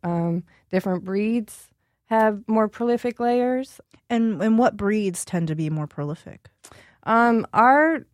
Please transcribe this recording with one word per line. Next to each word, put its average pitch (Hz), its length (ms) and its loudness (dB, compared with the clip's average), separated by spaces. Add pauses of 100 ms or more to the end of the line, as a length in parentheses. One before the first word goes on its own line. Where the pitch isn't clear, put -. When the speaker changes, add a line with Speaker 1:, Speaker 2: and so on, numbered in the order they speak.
Speaker 1:
Um, 170 420 -2 (260)
different 185 340 -2
breeds 214 640 -4 (380)
have 220 400 0
more 220 220 2
prolific 240 500 -4
layers. 247 600 -2 (300)
Speaker 2:
And, 226 320 0
and 220 160 4
what 233 180 2
breeds 202 480 -4
tend 170 240 -4
to 156 60 -4
be 156 160 -4
more 156 160 -4
prolific? - 600 -12 (540)
Speaker 1:
Um, 233 500 2
our 285 600 4